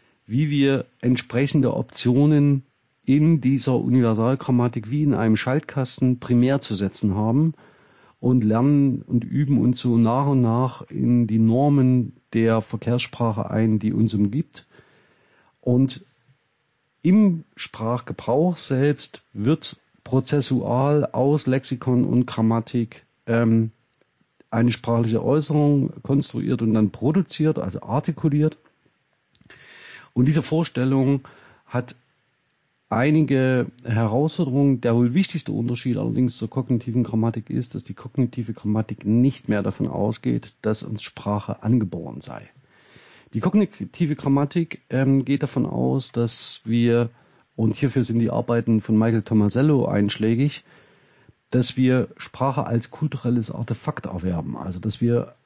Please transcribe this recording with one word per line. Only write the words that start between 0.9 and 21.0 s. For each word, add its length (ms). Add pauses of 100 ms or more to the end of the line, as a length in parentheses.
entsprechende 760
Optionen 920 (420)
in 360
dieser 360
Universalgrammatik 1160
wie 100
in 140
einem 220
Schaltkasten 840
primär 420
zu 140
setzen 400
haben 400 (640)
und 240
lernen 580
und 220
üben 360
uns 200
so 180
nach 300
und 140
nach 480
in 360
die 140
Normen 760 (200)
der 280
Verkehrssprache 880
ein, 300
die 120
uns 220
umgibt. 540 (920)
Und 440 (960)
im 420 (120)
Sprachgebrauch 1040
selbst 640 (100)
wird 440 (260)
prozessual 1040